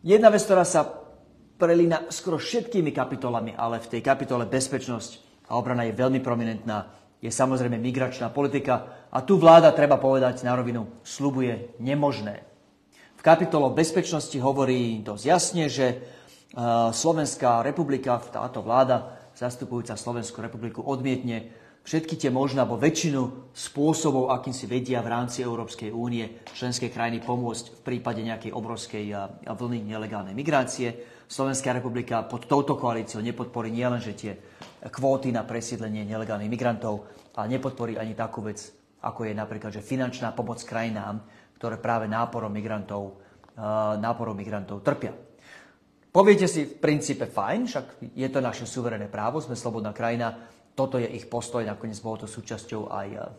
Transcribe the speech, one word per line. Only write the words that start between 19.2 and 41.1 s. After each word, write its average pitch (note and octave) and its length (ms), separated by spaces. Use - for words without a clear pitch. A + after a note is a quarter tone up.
zastupujúca A#2+ 600
Slovenskú A#2 480
republiku A2+ 400
odmietne B2 640
všetky D#3+ 320
tie C#3 160
možné, C3 320
alebo A2+ 160
väčšinu C#3 760
spôsobov, C#3+ 760
akým B2+ 240
si A2+ 120
vedia B2+ 360
v A#2 80
rámci B2 320
Európskej A2+ 480
únie A#2 520
členské B2 360
krajiny A#2 320
pomôcť B2 560
v - 40
prípade A#2 400
nejakej A2 280
obrovskej, A2 540
a, G2 120
a - 240
vlny A#2+ 400
nelegálnej G#2+ 400
migrácie. B2+ 640
Slovenská C3+ 480
republika A#2+ 480
pod - 240
touto C#3 320
koalíciou A2+ 440
nepodporí A#2 480
nielenže A#2 440
tie G#2 160
kvóty C3+ 400
na A2+ 160
presídlenie A2 600
nelegálnych G#2+ 440
migrantov, A2+ 560
ale A#2 180
nepodporí B2+ 380
ani A2 180
takú A2+ 300
vec, G#2 160
ako A2+ 240
je G#2+ 60
napríklad, G#2+ 420
že G#2 80
finančná B2 520
pomoc A2+ 280
krajinám, A2 600